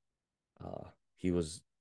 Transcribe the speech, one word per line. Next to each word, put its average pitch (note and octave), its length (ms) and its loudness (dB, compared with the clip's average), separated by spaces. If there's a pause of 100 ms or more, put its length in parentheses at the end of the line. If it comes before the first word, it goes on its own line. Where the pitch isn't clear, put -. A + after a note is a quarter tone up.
(640)
uh, - 240 -8 (280)
he F#2 120 2
was E2+ 320 2 (200)